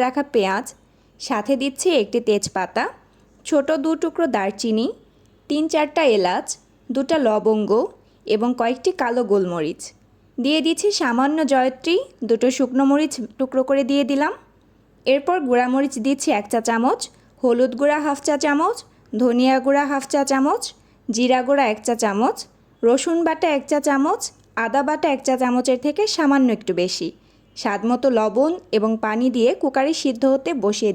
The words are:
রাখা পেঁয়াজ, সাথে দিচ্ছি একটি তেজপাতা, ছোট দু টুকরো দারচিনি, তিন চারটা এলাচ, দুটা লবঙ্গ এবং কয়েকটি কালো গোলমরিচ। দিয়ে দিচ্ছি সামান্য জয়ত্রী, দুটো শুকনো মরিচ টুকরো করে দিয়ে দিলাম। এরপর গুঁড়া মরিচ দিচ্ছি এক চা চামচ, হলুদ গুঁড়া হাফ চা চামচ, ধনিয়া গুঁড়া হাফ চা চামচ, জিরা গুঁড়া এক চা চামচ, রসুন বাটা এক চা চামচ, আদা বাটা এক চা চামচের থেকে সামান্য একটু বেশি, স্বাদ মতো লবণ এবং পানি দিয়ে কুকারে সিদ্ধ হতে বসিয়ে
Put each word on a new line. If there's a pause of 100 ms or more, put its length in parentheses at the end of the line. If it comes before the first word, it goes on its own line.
রাখা (120)
পেঁয়াজ, (600)
সাথে (100)
দিচ্ছি (140)
একটি (100)
তেজপাতা, (640)
ছোট (160)
দু (120)
টুকরো (100)
দারচিনি, (640)
তিন (100)
চারটা (140)
এলাচ, (480)
দুটা (100)
লবঙ্গ (560)
এবং (120)
কয়েকটি (120)
কালো
গোলমরিচ। (560)
দিয়ে
দিচ্ছি (120)
সামান্য (140)
জয়ত্রী, (340)
দুটো
শুকনো
মরিচ (240)
টুকরো
করে
দিয়ে
দিলাম। (760)
এরপর (120)
গুঁড়া
মরিচ (120)
দিচ্ছি (120)
এক
চা
চামচ, (420)
হলুদ
গুঁড়া
হাফ
চা (100)
চামচ, (360)
ধনিয়া
গুঁড়া
হাফ
চা
চামচ, (460)
জিরা
গুঁড়া
এক
চা
চামচ, (440)
রসুন
বাটা
এক
চা
চামচ, (420)
আদা
বাটা
এক
চা
চামচের
থেকে (140)
সামান্য
একটু (100)
বেশি, (480)
স্বাদ (100)
মতো (120)
লবণ (240)
এবং (140)
পানি (100)
দিয়ে (120)
কুকারে (100)
সিদ্ধ (100)
হতে (140)
বসিয়ে